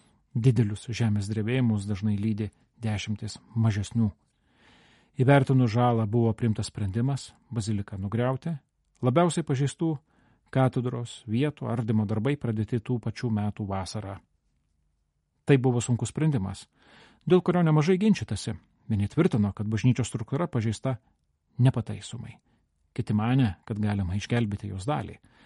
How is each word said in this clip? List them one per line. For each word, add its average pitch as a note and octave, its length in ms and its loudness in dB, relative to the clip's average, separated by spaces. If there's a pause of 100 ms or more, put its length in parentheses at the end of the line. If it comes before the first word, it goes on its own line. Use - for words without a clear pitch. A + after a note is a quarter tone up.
(340)
didelius A2+ 560 2
žemės G#2 400 -2
drebėjimus A2 560 0
dažnai G#2 320 -2
lydi G#2+ 320 -2 (320)
dešimtis G#2+ 560 -6 (160)
mažesnių. A2 560 0 (1080)
Įvertinus C3 540 4
žalą, A#2+ 340 2
buvo A2+ 260 2
priimtas A2 380 -2
sprendimas A#2 600 -4 (200)
baziliką G#2+ 480 -4
nugriauti. A#2+ 540 -4 (500)
Labiausiai D#3+ 400 4
pažeistų C#3+ 540 -2 (560)
katedros B2+ 720 0
vietų B2+ 400 -2
ardymo A2+ 400 0
darbai A2 320 -2
pradėti A2+ 400 -2
tų B2 240 -4
pačių A#2 320 -4
metų G#2 320 -4
vasarą. F#2+ 480 -6 (1300)
Tai C#3+ 120 8
buvo A#2+ 260 2
sunkus A#2+ 300 -2
sprendimas, A#2 500 -2 (640)
dėl F3 160 6
kurio F3 220 2
nemažai D#3 340 4
ginčytasi. F3+ 560 0 (320)
Vieni G#2 240 0
tvirtino, A#2 420 2
kad G#2 140 -6
bažnyčios A2+ 400 2
struktūra C3+ 400 -4
pažeista A#2 480 -2 (640)
nepataisomai. A2+ 800 -2 (580)
Kiti - 200 -2
manė, A2+ 420 2 (100)
kad G#2 120 -4
galima G2+ 360 0
išgelbėti G#2 560 -2
jos G2 160 -8
dalį, C#3+ 300 -4 (280)